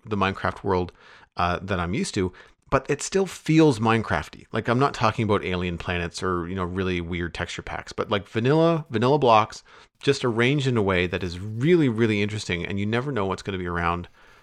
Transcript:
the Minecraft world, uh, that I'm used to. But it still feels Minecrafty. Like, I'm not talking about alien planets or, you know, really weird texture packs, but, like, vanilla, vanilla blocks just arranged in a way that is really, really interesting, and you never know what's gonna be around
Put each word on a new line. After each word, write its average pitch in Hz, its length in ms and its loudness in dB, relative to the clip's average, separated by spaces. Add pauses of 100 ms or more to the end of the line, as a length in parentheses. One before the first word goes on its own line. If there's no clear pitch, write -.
the 107 120 -4
Minecraft 95 460 -2
world, 90 300 0 (440)
uh, 87 260 0
that 92 180 -4
I'm 87 140 -4
used 95 200 -4
to. 92 180 -2 (380)
But - 180 0
it 143 140 -2
still 190 240 0
feels 156 540 4
Minecrafty. 110 720 0
Like, 113 160 -4
I'm 120 100 2
not - 160 2
talking 113 300 0
about 101 200 0
alien 90 340 -2
planets 87 440 -4
or, 90 240 -2
you 90 80 -8
know, 95 100 -2
really 90 360 -2
weird 85 340 -6
texture - 280 -8
packs, - 300 -10
but, 92 180 -4
like, 101 180 -2
vanilla, 156 640 2
vanilla 123 280 2
blocks 113 460 4 (340)
just - 260 0
arranged 127 440 2
in 123 80 2
a 107 60 2
way 92 260 2
that 87 160 -4
is 90 160 -8
really, 131 480 4
really 107 340 2
interesting, 101 420 -4
and 98 140 -6
you 104 80 -2
never 120 240 -2
know 104 160 -2
what's 90 160 -4
gonna 98 160 -6
be 90 80 -4
around 87 420 -2 (340)